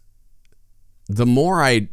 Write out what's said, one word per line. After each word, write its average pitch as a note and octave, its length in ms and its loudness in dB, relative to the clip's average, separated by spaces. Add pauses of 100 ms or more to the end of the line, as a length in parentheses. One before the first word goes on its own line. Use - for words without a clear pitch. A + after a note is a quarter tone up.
(1080)
the G#2 160 -2
more D3+ 380 0
I, A#2+ 300 0